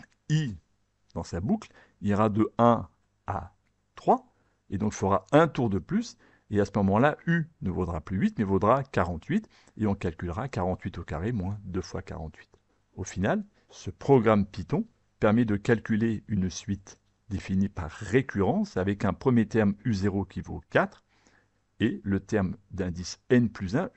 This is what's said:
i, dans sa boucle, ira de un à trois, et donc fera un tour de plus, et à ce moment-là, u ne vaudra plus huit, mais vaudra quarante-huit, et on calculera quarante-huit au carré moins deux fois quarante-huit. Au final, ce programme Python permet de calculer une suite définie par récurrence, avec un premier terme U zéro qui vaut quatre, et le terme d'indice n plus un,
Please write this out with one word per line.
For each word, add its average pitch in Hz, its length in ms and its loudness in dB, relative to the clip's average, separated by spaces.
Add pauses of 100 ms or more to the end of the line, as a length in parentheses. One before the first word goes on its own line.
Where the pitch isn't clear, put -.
(300)
i, 151 260 0 (600)
dans 87 80 -6
sa 85 180 -8
boucle, 190 300 -2 (320)
ira 104 260 2
de 104 300 2
un 117 280 4 (380)
à 95 300 -8 (400)
trois, - 360 0 (380)
et 101 80 -4
donc 104 160 -2
fera 98 380 0
un 160 160 6
tour 120 240 -2
de 95 80 0
plus, 214 360 -4 (360)
et 101 80 2
à 101 60 4
ce - 100 -6
moment-là, 107 500 4
u 170 200 0 (180)
ne 95 80 -2
vaudra 85 280 -4
plus 95 200 -6
huit, 110 180 -2
mais 117 60 0
vaudra 101 400 2
quarante-huit, - 680 -4 (280)
et 107 100 0
on 98 80 0
calculera 90 520 -6
quarante-huit - 520 -4
au 82 40 -10
carré 87 280 -6
moins 104 320 -4
deux 92 180 -6
fois - 220 -10
quarante-huit. - 560 -14 (340)
Au - 100 -10
final, 143 400 -2 (280)
ce - 180 -16
programme 110 560 6
Python 156 400 -4 (340)
permet 113 260 4
de 104 100 0
calculer 110 720 0
une 92 240 -2
suite - 480 -8 (300)
définie 95 400 -2
par 78 200 -10
récurrence, 127 880 0
avec 101 260 0
un 95 100 2
premier 117 340 2
terme 104 260 2 (100)
U 117 120 0
zéro 95 300 -2
qui - 160 -10
vaut - 280 -10
quatre, - 340 -2 (760)
et - 240 0
le 98 160 0
terme 95 360 -2 (140)
d'indice 90 500 -8 (120)
n 120 180 6
plus 95 260 -6
un, 175 220 -2